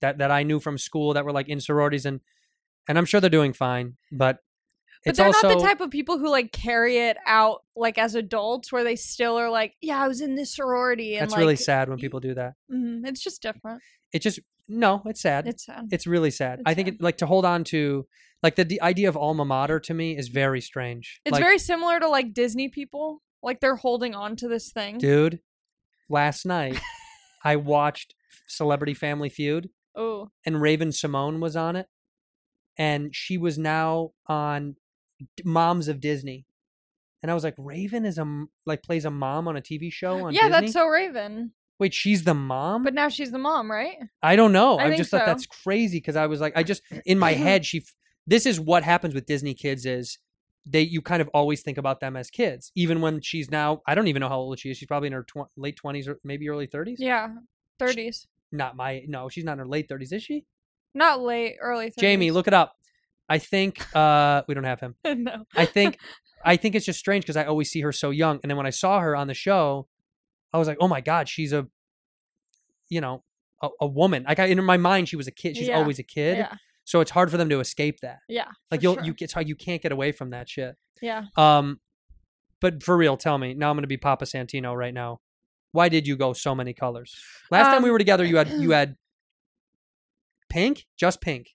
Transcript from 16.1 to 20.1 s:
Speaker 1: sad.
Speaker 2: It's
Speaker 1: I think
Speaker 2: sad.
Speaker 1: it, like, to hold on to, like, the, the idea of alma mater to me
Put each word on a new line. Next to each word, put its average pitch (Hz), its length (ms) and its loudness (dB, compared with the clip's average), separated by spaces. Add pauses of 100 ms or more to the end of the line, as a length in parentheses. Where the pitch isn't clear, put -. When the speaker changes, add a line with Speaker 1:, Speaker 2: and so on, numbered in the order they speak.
Speaker 1:
sad. 127 280 -4
Speaker 2:
It's 127 100 -12
Speaker 1:
I 160 40 4
think 185 160 0
Speaker 2:
sad. 113 60 -4
Speaker 1:
it, - 60 -16
like, 170 180 0
to 170 80 0
hold 185 180 6
on 175 200 2
to, 143 420 -2 (360)
like, 160 140 2
the, 180 80 4
the 165 160 -4
idea 185 260 2
of 156 80 2
alma 151 300 -2
mater 139 340 0
to - 140 -6
me 165 240 -4